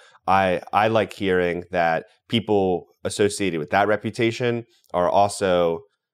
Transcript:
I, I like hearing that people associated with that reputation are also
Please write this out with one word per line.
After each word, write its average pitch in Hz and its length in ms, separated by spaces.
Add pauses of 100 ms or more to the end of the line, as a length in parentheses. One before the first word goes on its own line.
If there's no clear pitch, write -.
(280)
I, 92 340 (120)
I 104 140
like 110 260
hearing 90 580
that 82 340 (220)
people 98 600 (160)
associated 98 560
with 73 100
that 101 180
reputation 117 800 (280)
are 87 140
also 90 760 (320)